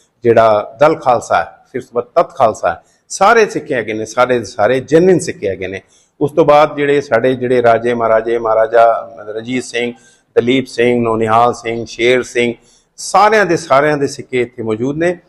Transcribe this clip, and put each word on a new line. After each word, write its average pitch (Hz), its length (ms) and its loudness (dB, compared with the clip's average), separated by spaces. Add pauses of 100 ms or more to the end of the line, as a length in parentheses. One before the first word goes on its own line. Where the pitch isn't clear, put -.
(240)
ਜਿਹੜਾ 113 560 2
ਦਲ 156 160 4
ਖਾਲਸਾ 117 420 0
ਹੈ, 82 80 -2 (260)
ਫਿਰ 127 100 -10
ਉਸ - 80 -16
ਤੋਂ 120 120 -6
ਬਾਅਦ - 220 0
ਤਖਤ - 140 -20
ਖਾਲਸਾ 104 340 -2
ਹੈ, 85 100 -10 (280)
ਸਾਰੇ 220 360 2
ਸਿੱਕੇ 151 280 -8
ਹੈਗੇ 110 200 -6
ਨੇ, 110 120 -8
ਸਾਰੇ 123 340 0
ਦੇ 107 60 -8
ਸਾਰੇ 113 340 0
ਜੈਨੂਇਨ 165 400 2
ਸਿੱਕੇ - 280 -8
ਹੈਗੇ 92 200 -6
ਨੇ। 95 140 -12 (400)
ਉਸ 151 100 -2
ਤੋਂ 156 140 2
ਬਾਅਦ 147 300 4
ਜਿਹੜੇ 143 260 0
ਸਾਡੇ 131 320 0
ਜਿਹੜੇ 123 280 -2
ਰਾਜੇ 117 320 2
ਮਹਾਰਾਜੇ, 113 440 0
ਮਹਾਰਾਜਾ 113 800 2 (120)
ਰਣਜੀਤ 117 360 -8
ਸਿੰਘ, 120 300 -6 (420)
ਦਲੀਪ 131 300 0
ਸਿੰਘ, 120 380 0
ਨੌਨਿਹਾਲ 113 500 2
ਸਿੰਘ, 113 320 -8
ਸ਼ੇਰ 120 380 0
ਸਿੰਘ, 120 300 -2 (440)
ਸਾਰਿਆਂ 208 480 2
ਦੇ 170 120 0
ਸਾਰਿਆਂ 143 400 0
ਦੇ 139 100 -2
ਸਿੱਕੇ 127 340 -6
ਇੱਥੇ 120 220 -8
ਮੌਜੂਦ 117 340 -4
ਨੇ। 175 320 -2